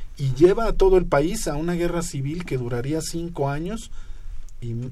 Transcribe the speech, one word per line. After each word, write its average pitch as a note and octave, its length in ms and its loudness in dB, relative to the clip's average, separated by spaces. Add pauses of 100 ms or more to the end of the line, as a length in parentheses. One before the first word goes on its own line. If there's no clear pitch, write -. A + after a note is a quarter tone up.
(180)
y C3+ 160 0
lleva G3 340 6
a F#3+ 60 2
todo F#3+ 240 6
el F3 80 4
país E3+ 420 2
a D3 80 -2
una E3 180 -2
guerra E3+ 280 0
civil D3+ 440 -4
que C3+ 120 -4
duraría B2 440 -2
cinco E3 480 -4
años E3+ 420 -6 (720)
y, A#2 80 -6 (220)